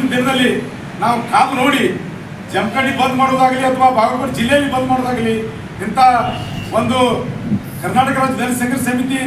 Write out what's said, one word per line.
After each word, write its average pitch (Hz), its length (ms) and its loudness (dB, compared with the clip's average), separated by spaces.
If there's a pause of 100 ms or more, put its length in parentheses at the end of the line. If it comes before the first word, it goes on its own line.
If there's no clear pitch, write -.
(140)
ದಿನದಲ್ಲಿ 247 360 2 (540)
ನಾವು 240 140 2 (120)
ಕಾದು - 300 4
ನೋಡಿ 269 240 2 (720)
ಜಮಖಂಡಿ 240 380 0 (100)
ಬಂದ್ 254 200 2
ಮಾಡೋದಾಗಲಿ 262 480 2
ಅಥವಾ 254 180 4 (120)
ಬಾಗಲಕೋಟೆ 247 400 0
ಜಿಲ್ಲೆಯಲ್ಲಿ 277 340 2
ಬಂದ್ 254 180 0
ಮಾಡೋದಾಗಲಿ 247 440 0 (500)
ಇಂಥ 226 140 -2 (800)
ಒಂದು 240 180 0 (840)
ಕರ್ನಾಟಕ 269 400 2
ರಾಜ್ಯ 254 180 0
ದಲಿತ 247 200 -2
ಸಂಘರ್ಷ 254 280 0
ಸಮಿತಿ 262 380 0